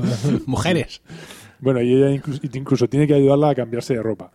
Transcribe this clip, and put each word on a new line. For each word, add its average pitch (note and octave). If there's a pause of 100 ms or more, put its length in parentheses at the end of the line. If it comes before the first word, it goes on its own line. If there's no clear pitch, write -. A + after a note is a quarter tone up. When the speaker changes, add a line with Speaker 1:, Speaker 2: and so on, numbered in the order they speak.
(220)
Speaker 1:
<laughs> F3+
mujeres. D3 (580)
Speaker 2:
Bueno, B2+
y B2
ella C3+
inclu-, C#3 (180)
incluso C3
tiene C#3+
que D3
ayudarla C#3+
a C#3
cambiarse A#2
de A2+
ropa. G#2+